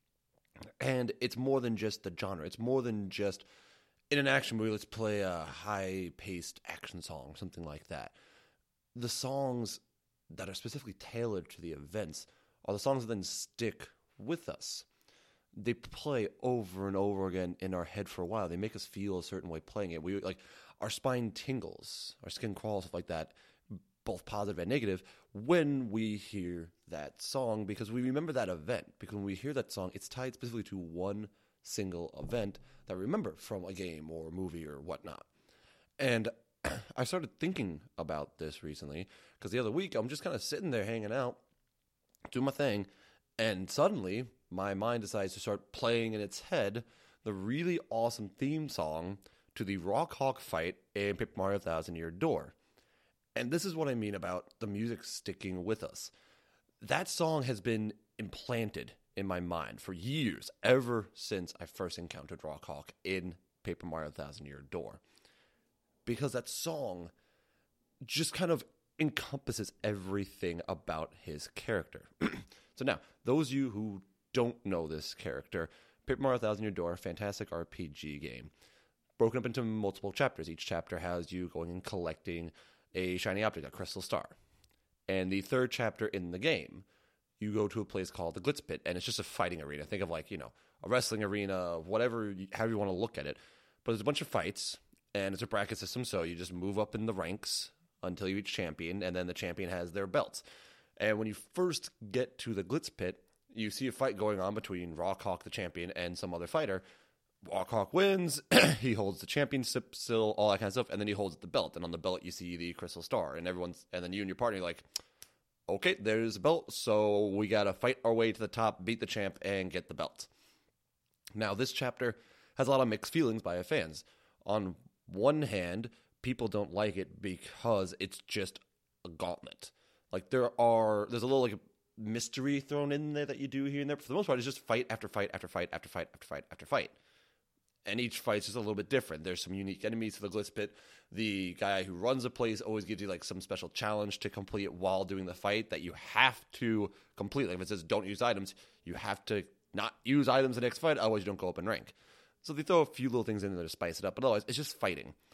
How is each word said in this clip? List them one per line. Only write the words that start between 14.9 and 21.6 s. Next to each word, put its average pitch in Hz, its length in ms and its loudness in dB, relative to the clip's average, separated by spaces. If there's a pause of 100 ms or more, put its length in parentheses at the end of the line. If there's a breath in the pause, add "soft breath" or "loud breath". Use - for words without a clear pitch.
They 107 160 0
play 120 540 -2 (140)
over 98 460 0
and 98 100 0
over 98 300 4
again 90 320 0
in 92 140 -2
our 87 120 0
head 101 240 -6
for - 120 -6
a 90 40 -2
while. 98 240 0
They 85 80 -4
make 104 180 -2
us 95 100 -8
feel 98 320 -2
a 85 60 -4
certain 85 260 -6
way 80 100 -4
playing 98 320 -4
it. 80 120 -6
We, 95 160 0
like, 92 200 -4 (420 loud breath)
our 110 80 -2
spine 123 420 0
tingles, - 920 -8